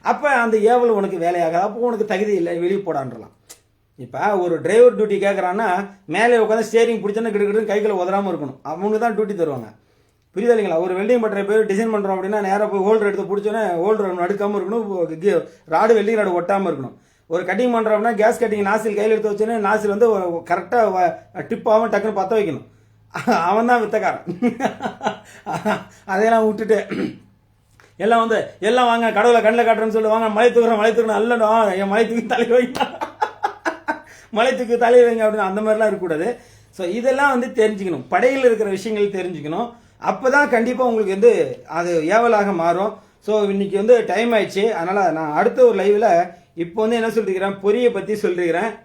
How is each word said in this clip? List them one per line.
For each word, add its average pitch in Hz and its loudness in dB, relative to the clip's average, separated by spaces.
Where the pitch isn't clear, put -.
அப்ப 285 0
அந்த 233 2
ஏவல் 240 4
உனக்கு 190 -2
வேலையாகாது, 175 0
அப்போ 226 -4
உனக்கு 214 -2
தகுதி 208 -2
இல்லை, 170 -2
வெளியே 185 -2
போடான்றலாம். 131 -8
இப்ப 180 -2
ஒரு 175 0
டிரைவர் 220 6
டியூட்டி 208 0
கேட்கறான்னா 196 0
மேலே 226 4
உட்காந்து 220 2
ஸ்டீரிங் 226 2
பிடிச்சோன்னே 214 -4
கிடு 202 0
கிடுன்னு 208 -2
கைகளை 208 0
உதறாம 190 -2
இருக்கணும், 147 -8
அவங்க 196 -4
தான் 226 -2
டியூட்டி 202 -4
தருவாங்க. 135 -4
புரியுதா 233 2
இல்லைங்களா? 185 2
ஒரு 185 -2
வெல்டிங் 220 2
பண்ற 196 -2
பேர் 208 2
டிசைன் 220 0
பண்றோம் 196 -2
அப்படின்னா 196 -2
நேரா 202 0
போய் 190 -2
ஹோல்டர் 208 2
எடுத்து 190 -4
பிடிச்சோன்னே 208 -2
ஹோல்டர் 196 0
ஒன்று 175 -2
அடுக்காம 202 -2
இருக்கணும், 214 -4
கி-, 180 2
ராடு 202 2
வெல்டிங் 214 2
ராடு 185 0
ஒட்டாம 190 -2
இருக்கணும். 135 -10
ஒரு 175 -2
கட்டிங் 240 0
பண்றோம் 214 2
அப்படின்னா 214 0
கேஸ் 226 2
கட்டிங் 202 0
நாசில் 208 -2
கையில் 220 2
எடுத்து 208 -2
வச்சோன்னே 220 -2
நாசில் 208 0
வந்து 233 2
கரெக்டா 180 0
வ-, 180 0
டிப் 226 -4
ஆகாம 220 4
டக்குன்னு 202 -2
பத்த 190 -2
வைக்கணும். 165 -4
அவன் 214 2
தான் 240 4
வித்தக்காரன். 202 -2
அதையெல்லாம் 220 2
விட்டுட்டு 214 0
எல்லாம் 226 2
வந்து 220 0
எல்லாம் 240 2
வாங்க 233 2
கடவுளை 226 4
கண்ணில் 226 4
காட்டுறேன்னு 220 0
சொல்லி 220 0
வாங்க 226 0
மலை 220 4
தூக்குறேன் 233 4
மலை 220 4
தூக்குறேன் 220 0
அல்லடா 226 2
என் 196 -2
மலை 226 2
தூக்கி 226 -4
தலை 240 0
வைங்க 247 0
மலை 240 2
தூக்கி 240 0
தலை 240 6
வைங்க 226 4
அப்படின்னு 208 0
அந்த 202 -4
மாதிரிலாம் 214 2
இருக்கக்கூடாது. 175 -2
So - -12
இதெல்லாம் 269 2
வந்து 240 -2
தெரிஞ்சுக்கணும், 190 0
படையில் 254 2
இருக்கிற 214 0
விஷயங்கள் 202 -4
தெரிஞ்சுக்கணும். 180 -8
அப்பதான் 262 0
கண்டிப்பா 247 0
உங்களுக்கு 214 0
வந்து 196 0
அது 175 -4
ஏவலாக 214 2
மாறும். 175 -2
So 208 -6
இன்னைக்கு 196 -4
வந்து 226 4
டைம் 226 0
ஆயிடுச்சு, 196 0
அதனால 185 -2
நான் 156 -4
அடுத்த 202 0
ஒரு 208 4
லைவ்ல 208 2
இப்போ 170 -6
வந்து 226 0
என்ன 226 -2
சொல்லிருக்கிறேன், 196 -2
பொரியை 220 2
பத்தி 196 -4
சொல்லிருக்கிறேன் 180 -2